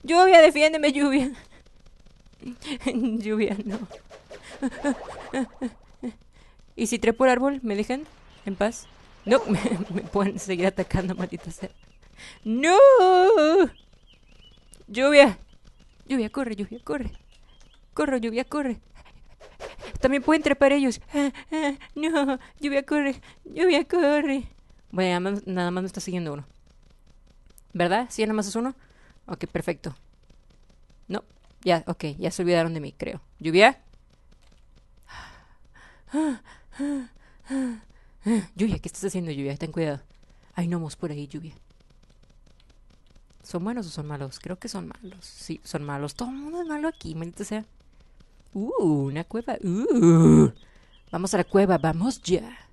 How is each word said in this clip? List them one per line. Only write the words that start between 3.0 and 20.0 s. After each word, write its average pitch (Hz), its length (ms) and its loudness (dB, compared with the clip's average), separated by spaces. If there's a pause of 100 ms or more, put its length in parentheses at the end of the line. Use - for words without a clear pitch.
no. 214 140 -8 (3000)
¿Y 233 120 -4
si 233 120 -4
trepo 233 260 2
el 254 60 6
árbol? 262 320 0
¿Me 208 120 -4
dejan 254 300 -6 (400)
en 196 100 -8
paz? - 320 -4 (380)
No, 233 180 2
<laughs> - 40 -8
me, 202 120 0 (340)
me 196 80 -4
pueden 196 380 -4
seguir 185 260 -4
atacando, 190 500 -2
maldita 180 360 -10
sea. - 180 -14 (720)
¡No! 277 340 2 (2000)
Lluvia. 262 500 6 (720)
Lluvia, 240 220 -2
corre, 240 260 -6
lluvia, 208 280 -10
corre. - 280 -8 (840)
Corre, 269 260 -2
lluvia, 226 260 -4
corre. 269 340 -6 (1200)
También 262 240 -2